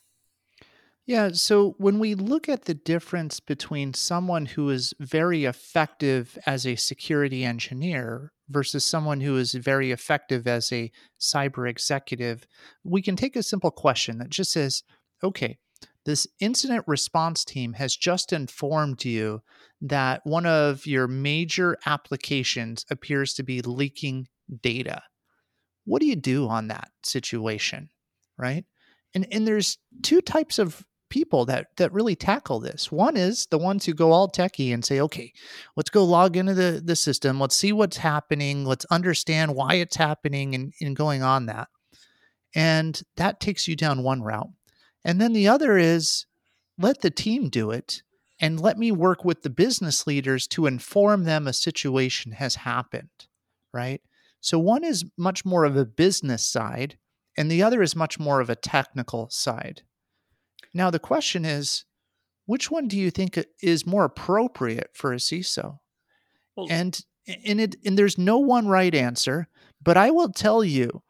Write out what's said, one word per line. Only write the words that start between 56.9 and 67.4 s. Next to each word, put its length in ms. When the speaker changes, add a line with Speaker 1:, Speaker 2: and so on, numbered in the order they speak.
Speaker 1:
and 140
the 120
other 200
is 120
much 240
more 220
of 80
a 80
technical 720
side. 540
Now, 140
the 100
question 460
is, 400
which 240
one 180
do 80
you 140
think 280
is 240
more 220
appropriate 880
for 180
a 40
ciso? 640
Speaker 2:
Well 140
Speaker 1:
And, 280
and 340